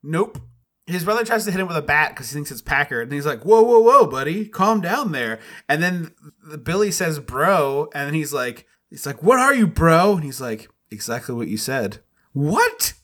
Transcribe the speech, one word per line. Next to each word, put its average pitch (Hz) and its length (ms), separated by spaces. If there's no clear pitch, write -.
Nope. 160 380
His 170 180
brother 220 180
tries 220 220
to 208 60
hit 185 100
him 185 60
with 165 100
a 147 60
bat 147 320
'cause 120 140
he 135 40
thinks 147 180
it's 123 100
Packer, 139 400
and 120 100
he's 143 140
like, 127 200
"Whoa, 220 160
whoa, 233 180
whoa, 233 260
buddy, 156 420
calm 208 340
down 196 320
there." 113 260
And 156 120
then 175 300
the 151 140
Billy 185 340
says, 160 280
"Bro," 143 720
and 143 140
then 147 60
he's 151 200
like, 123 320
he's - 160
like, 135 180
"What 247 160
are 269 140
you, 233 120
bro?" 165 500
And 156 100
he's 135 160
like, 113 280
"Exactly 117 440
what 113 120
you 95 80
said." 110 440
What? 226 600